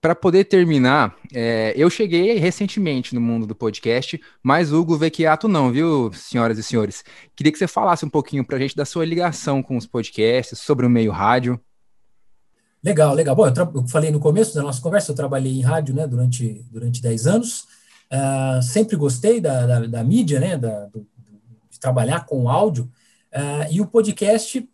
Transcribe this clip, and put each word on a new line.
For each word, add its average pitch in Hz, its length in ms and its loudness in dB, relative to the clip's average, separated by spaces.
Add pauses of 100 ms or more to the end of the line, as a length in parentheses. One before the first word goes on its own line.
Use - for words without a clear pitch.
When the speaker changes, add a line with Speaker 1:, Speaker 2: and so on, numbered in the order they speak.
Speaker 1:
Pra 160 120 2
poder 180 320 2
terminar, 143 680 4 (180)
é, 117 420 -2
eu 151 140 4
cheguei 190 480 0
recentemente 170 760 -2
no 120 60 -2
mundo 117 260 -2
do 107 80 -8
podcast, 120 680 -4 (220)
mas 147 280 2
Hugo 165 260 2
Vecchiato 160 500 2
não, 147 240 2
viu, 139 420 0
senhoras 113 460 -2
e 110 40 -10
senhores? 107 400 -4 (320)
Queria 151 160 2
que 156 60 -12
você 185 100 -2
falasse 175 380 0
um 147 40 -6
pouquinho 139 360 -2
pra 135 140 -6
gente 135 160 -4
da 147 100 -4
sua 170 180 -4
ligação 160 600 -2
com 135 120 -6
os 113 120 -6
podcasts, 117 720 -2
sobre 127 260 0
o 123 40 4
meio 113 220 4
rádio. 120 480 0 (1200)
Speaker 2:
Legal, 151 320 4
legal. 160 200 2
Bom, 208 120 8
eu 127 60 4
tra-, 170 200 0
eu 123 140 -2
falei 156 240 0
no 151 80 0
começo 170 340 2
da 147 80 -2
nossa 139 180 -4
conversa, 160 320 -2
eu 139 40 -4
trabalhei 131 380 -2
em 131 80 -2
rádio, 135 340 0
né, 156 100 -2
durante, 123 640 -2
durante 120 320 -6
dez 113 240 -4
anos. 226 400 0 (460)
Ah, 135 500 -2
sempre 208 340 0
gostei 151 460 0
da, 131 240 0
da, 120 220 2
da 113 160 -6
mídia, 151 360 2
né, 180 160 0
da, 110 300 -6
do, 104 220 -16 (640)
de - 80 -20
trabalhar 127 480 -2
com 127 200 -2
áudio. 143 400 0 (500)
Ah, 147 320 -4
e 170 120 0
o 208 40 0
podcast 220 880 0